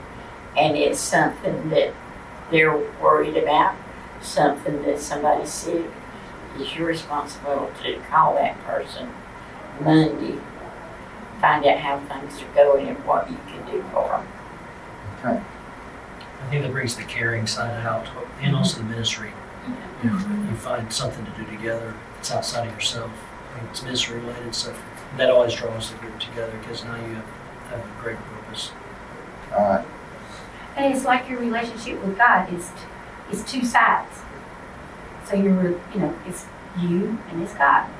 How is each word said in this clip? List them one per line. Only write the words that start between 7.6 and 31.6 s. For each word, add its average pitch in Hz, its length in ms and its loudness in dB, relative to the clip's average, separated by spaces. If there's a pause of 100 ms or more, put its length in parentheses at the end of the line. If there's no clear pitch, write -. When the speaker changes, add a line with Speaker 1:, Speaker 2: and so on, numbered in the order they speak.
Speaker 1:
to - 60 -6 (100)
call - 240 6
that - 300 2
person - 440 -4 (720)
Monday, 156 600 6 (1000)
find 147 240 6
out - 140 8
how 143 220 0
things 139 420 -10
are - 140 -4
going 139 320 10
and 123 180 -4
what - 240 4
you - 80 -6 (100)
can - 220 -10
do - 140 -2 (100)
for - 140 4
them. - 200 0 (920)
Speaker 2:
Okay. - 240 0 (1000)
Speaker 3:
I 135 80 -6
think 143 140 0
that 123 80 -2
brings 123 240 -2
the - 80 -10
caring 110 420 0
side 113 400 -2
out 113 220 -2 (340)
and - 140 4
also 185 240 2
the 110 60 -6
ministry. 113 460 -4 (720)
Speaker 2:
Yeah. 117 460 0
Speaker 3:
You 113 60 0
find - 360 -4
something - 320 -4
to 104 80 -10
do 110 140 -8
together 113 480 -6 (220)
that's - 160 -6
outside - 360 -2
of 107 60 -8
yourself. 113 380 -4 (420)
I 123 60 -10
mean, 113 100 -8
it's - 140 -8
ministry 120 360 -2
related, 117 360 -6
so 117 180 -4 (440)
that 131 120 6
always 104 240 6
draws 110 380 -4
the - 60 -12
group 113 220 -12
together 113 320 -6 (100)
because 110 220 -8
now 113 120 -6
you 113 180 -8
have, 110 120 -10 (440)
have 107 100 -6
a - 220 -10
greater 113 180 -6
purpose. - 520 -10 (840)
Speaker 2:
All 101 140 8
right. 92 160 4 (880)
Speaker 4:
And 277 180 4
it's - 120 2
like 254 240 4
your 247 100 -4
relationship 233 640 -2